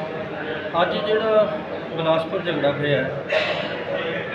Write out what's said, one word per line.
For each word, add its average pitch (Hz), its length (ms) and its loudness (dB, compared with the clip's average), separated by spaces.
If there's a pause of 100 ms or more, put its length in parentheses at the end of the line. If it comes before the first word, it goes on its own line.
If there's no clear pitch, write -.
(800)
ਅੱਜ 208 240 0
ਜਿਹੜਾ 214 520 4 (400)
ਬਿਲਾਸਪੁਰ 160 440 2
ਝਗੜਾ 147 300 2
ਹੋਇਆ 139 320 2
ਹੈ, - 200 -4 (1120)